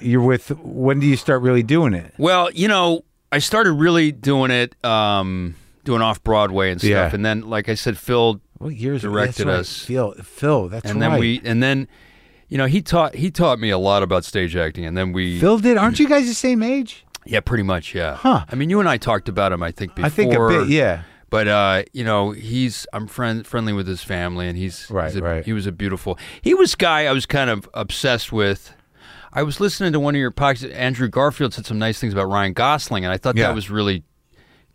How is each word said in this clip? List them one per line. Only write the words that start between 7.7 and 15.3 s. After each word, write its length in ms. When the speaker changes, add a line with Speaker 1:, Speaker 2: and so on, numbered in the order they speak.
Speaker 2:
said, 240
Phil 420
Speaker 1:
What 160
years 280
Speaker 2:
directed 440
Speaker 1:
that's 0
right. 140
Speaker 2:
us. 240
Speaker 1:
Phil, 300
Phil, 460
that's 200
Speaker 2:
And 100
then 120
Speaker 1:
right. 80
Speaker 2:
we, 240
and 180
then, 240
you 100
know, 80
he 160
taught, 320
he 160
taught 280
me 120
a 80
lot 240
about 220
stage 320
acting. 300
And 100
then 160
we 280